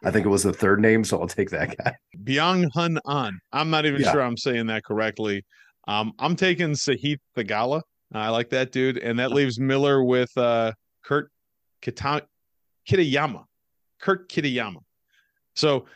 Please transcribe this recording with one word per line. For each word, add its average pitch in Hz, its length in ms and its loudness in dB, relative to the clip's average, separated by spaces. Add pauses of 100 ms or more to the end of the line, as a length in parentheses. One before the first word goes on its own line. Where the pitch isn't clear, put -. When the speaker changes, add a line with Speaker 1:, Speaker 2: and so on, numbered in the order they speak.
Speaker 1:
I 95 80 2
think 98 140 2
it 104 40 2
was 98 140 4
the 98 80 2
third 101 300 2
name, 110 240 4
so 101 160 -2
I'll 90 60 -2
take 95 240 -2
that 78 260 -4
guy. - 180 -4 (300)
Speaker 2:
Byung-Hun 165 800 0
An. 127 340 -4 (140)
I'm 156 160 -2
not 156 160 2
even 143 160 2
Speaker 1:
Yeah. 127 100 2
Speaker 2:
sure 143 100 2
I'm 120 140 -2
saying 117 320 -2
that 110 160 -4
correctly. 107 640 -2 (420)
Um, 107 320 -2
I'm 160 160 0
taking 175 360 0
Sahith 143 480 -2 (180)
Theegala. 117 440 -2 (320)
I 107 160 -4
like 117 200 -2
that 131 240 -2
dude. 131 240 0
And 117 220 -4
that 131 120 -2
leaves 131 260 2
Miller 135 460 2
with, 127 340 2
uh, 117 360 2 (280)
Kurt 147 300 -2 (500)
Kita-, 139 420 -4 (640)
Kitayama. 147 560 0 (560)
Kurt 185 280 -2
Kitayama. 120 520 -4 (720)
So 143 300 2 (100)